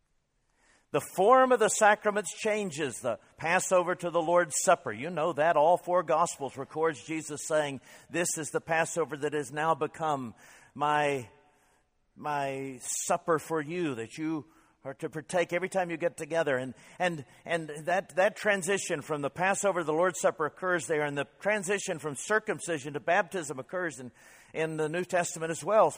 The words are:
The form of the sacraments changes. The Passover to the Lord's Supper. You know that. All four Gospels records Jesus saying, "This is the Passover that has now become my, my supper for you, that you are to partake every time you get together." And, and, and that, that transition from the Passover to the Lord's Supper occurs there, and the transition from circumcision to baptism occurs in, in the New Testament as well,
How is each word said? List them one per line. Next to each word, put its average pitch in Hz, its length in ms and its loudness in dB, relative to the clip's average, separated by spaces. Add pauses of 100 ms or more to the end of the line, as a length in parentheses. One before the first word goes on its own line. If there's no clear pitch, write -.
(920)
The 147 80 2
form 254 520 6
of 233 80 4
the 214 80 4
sacraments 208 680 2
changes. 170 640 -4
The 117 180 -2 (180)
Passover 180 580 2
to 170 160 -6
the 165 100 2
Lord's 170 420 2
Supper. 170 300 4
You 117 160 -8
know 170 240 -2
that. 151 240 2
All 160 200 6
four 180 260 2
Gospels 156 540 -2
records 147 480 -4
Jesus 151 420 -8
saying, 147 340 0 (300)
"This 170 260 -2
is 156 140 -6
the - 100 -2
Passover 160 580 -2
that 143 140 -2
has 143 200 -4
now 156 220 2
become 139 600 -4 (400)
my, 143 540 0 (880)
my 135 680 -4
supper - 560 0
for 160 220 -4
you, 156 340 -4
that 113 240 -8
you 156 260 -4 (400)
are 135 100 -10
to 160 140 -8
partake 170 440 -2
every 175 160 0
time 180 220 -2
you 165 60 -4
get 165 200 -2
together." 156 400 0
And, 127 180 -4 (240)
and, 170 260 -2 (220)
and 160 240 -4 (140)
that, 175 320 -2
that 190 180 4
transition 190 680 0
from 143 220 -4
the 135 80 -2
Passover 185 500 0
to 165 40 -2
the 151 80 -2
Lord's 175 280 2
Supper 160 260 2
occurs 180 400 -2
there, 151 160 2
and 143 140 -2
the 139 120 -2 (120)
transition 190 600 -2
from 147 160 -6
circumcision 160 760 -2
to 143 60 -6
baptism 170 600 -2
occurs 170 400 -6
in, 123 100 -14 (420)
in 160 240 -2
the 156 120 0
New 175 160 -4
Testament 165 480 -2
as 151 100 -8
well, 185 360 6